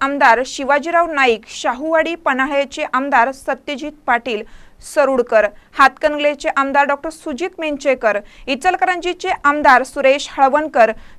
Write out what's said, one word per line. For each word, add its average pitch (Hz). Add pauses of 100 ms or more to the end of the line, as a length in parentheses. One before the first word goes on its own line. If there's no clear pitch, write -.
आमदार 269
शिवाजीराव 302
नाईक, 247
शाहूवाडी 320
पन्हाळ्याचे 277
आमदार 262
सत्यजित 285 (140)
पाटील 240 (520)
सरुडकर, 247 (320)
हातकणंगलेचे 294
आमदार 277
डॉक्टर 285
सुजित 320
मिंचेकर, 269 (280)
इचलकरंजीचे 359 (140)
आमदार 285
सुरेश 277
हळवणकर, 269 (260)